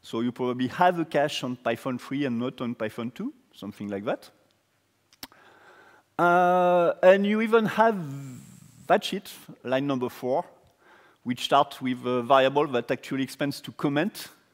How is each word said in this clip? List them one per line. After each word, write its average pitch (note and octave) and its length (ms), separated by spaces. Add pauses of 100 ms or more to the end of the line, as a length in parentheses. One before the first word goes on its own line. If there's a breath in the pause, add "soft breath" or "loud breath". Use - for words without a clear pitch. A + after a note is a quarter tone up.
So - 180
you B2 120
probably B2+ 360
have F3+ 320
a D#3+ 60
cache D3 380
on B2+ 120
Python B2 420
three C#3 280
and A#2 120
not B2 240
on A#2+ 140
Python A2+ 360
two, B3 220 (200)
something G2+ 340
like G2+ 180
that. E3+ 240 (1900 soft breath)
Uh, F3+ 840
and G3 240
you G#3+ 160
even A3+ 240
have A3 320 (920)
that F#3 180
sheet, - 260 (320)
line C3 240
number B2+ 220
four, C3 360 (760 soft breath)
which B2 200
starts - 380
with B2+ 260
a B2 160
variable C3+ 420
that A#2+ 240
actually C3+ 340
expands C#3+ 360
to - 140
comment. D3+ 560 (240)